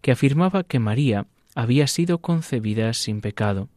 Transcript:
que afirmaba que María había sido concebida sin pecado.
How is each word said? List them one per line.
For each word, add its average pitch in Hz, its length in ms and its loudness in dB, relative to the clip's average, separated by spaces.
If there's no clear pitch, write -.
que - 100 2
afirmaba 170 520 2
que - 160 -2
María 110 460 0
había 127 320 2
sido 170 320 0
concebida 113 760 -2
sin 107 280 -4
pecado. 104 560 -2